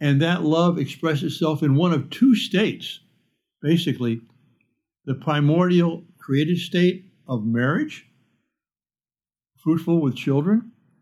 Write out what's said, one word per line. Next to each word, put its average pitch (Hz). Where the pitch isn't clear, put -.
And 143
that 170
love 170
expresses 147
itself 156
in 139
one 170
of 135
two 247
states, 180
basically, 127
the 131
primordial 165
created 156
state 180
of 113
marriage, 135
fruitful 165
with 135
children, 151